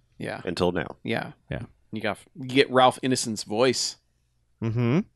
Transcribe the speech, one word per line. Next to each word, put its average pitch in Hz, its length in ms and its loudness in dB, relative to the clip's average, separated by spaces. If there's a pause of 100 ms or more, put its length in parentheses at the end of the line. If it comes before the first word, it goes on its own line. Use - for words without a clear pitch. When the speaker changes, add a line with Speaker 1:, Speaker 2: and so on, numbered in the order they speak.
(180)
Speaker 1:
Yeah. 104 260 -10
Speaker 2:
Until 90 260 0
now. 87 320 -4
Speaker 1:
Yeah. - 300 -4 (180)
Speaker 3:
Yeah. - 120 -6 (280)
Speaker 1:
You 110 100 -8
got, 101 180 -4 (200)
you 131 80 -10
get 127 240 2
Ralph 127 320 6
Ineson's 123 400 -2
voice, 120 540 0 (680)
Speaker 3:
Mm-hmm. 117 380 2 (160)